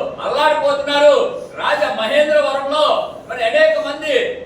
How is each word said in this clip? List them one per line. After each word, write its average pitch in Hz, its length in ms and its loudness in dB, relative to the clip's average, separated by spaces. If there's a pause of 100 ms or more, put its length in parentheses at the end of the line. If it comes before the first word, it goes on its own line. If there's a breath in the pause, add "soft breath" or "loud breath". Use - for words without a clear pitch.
(220)
అల్లాడిపోతున్నారు, 285 1200 2 (160)
రాజమహేంద్రవరంలో 277 1600 0 (160)
మరి 240 140 -6
అనేక 302 440 2
మంది 294 440 -2 (140)